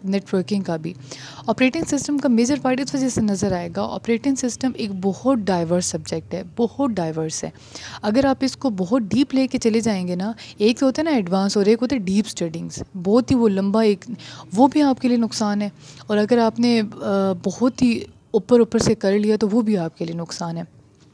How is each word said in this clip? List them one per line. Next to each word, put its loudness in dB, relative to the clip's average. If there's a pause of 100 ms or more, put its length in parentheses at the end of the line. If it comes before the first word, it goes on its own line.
networking -2
का -4
भी। -8 (540)
Operating 0
system -2
का 0
major 2
part 0
इस -6
वजह 0
से -2
नज़र 0
आएगा, -4
operating -2
system -4
एक -6
बहुत 0
diverse 0
subject -8
है, -8 (140)
बहुत 0
diverse -4
है। -8 (500)
अगर 2
आप 0
इसको -2
बहुत 0
deep 0
लेके 0
चले 2
जाएंगे -2
ना, -4 (260)
एक 4
तो 2
होता 0
है 0
ना 2
एडवांस 0
और 4
एक 4
होता 0
है -2
deep 0
studies, -8 (140)
बहुत 2
ही 4
वो 6
लंबा 2
एक, 2 (500)
वो 8
भी 2
आपके 2
लिए 4
नुकसान -2
है। -6 (380)
और 2
अगर 4
आपने, 4
अ, 0 (580)
बहुत 0
ही 2 (280)
ऊपर 6
ऊपर 2
से 2
कर 2
लिया 2
तो 0
वो 2
भी 2
आपके -4
लिए -8
नुकसान -8
है। -10 (480)